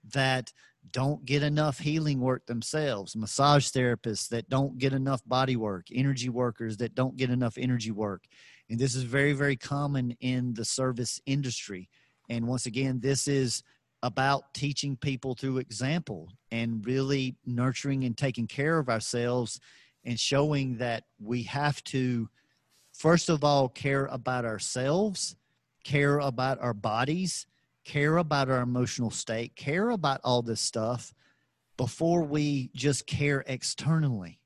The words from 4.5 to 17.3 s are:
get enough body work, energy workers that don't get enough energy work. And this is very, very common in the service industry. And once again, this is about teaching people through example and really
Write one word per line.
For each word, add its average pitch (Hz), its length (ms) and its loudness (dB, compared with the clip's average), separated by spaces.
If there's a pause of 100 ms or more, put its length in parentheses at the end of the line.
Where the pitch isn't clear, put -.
get 135 160 2
enough 135 320 0
body 127 300 2
work, 104 380 -2
energy 127 360 0
workers 117 480 -2
that 113 180 -4
don't 131 220 0
get 127 120 0
enough 123 280 0
energy 123 340 -2
work. 101 340 -4 (440)
And 113 100 -4
this 131 160 2
is 131 80 -2
very, 139 300 2
very 139 240 2
common 139 640 -2
in 127 320 0
the 110 120 -4
service 127 600 -2
industry. 123 640 -4 (400)
And 117 180 -2
once 127 180 -2
again, 131 340 -2
this 131 280 0
is 135 360 0 (400)
about 131 500 0
teaching 143 420 -2
people 131 400 -4
through 131 220 -2
example 123 720 -4 (220)
and 113 340 -2
really 135 500 0 (100)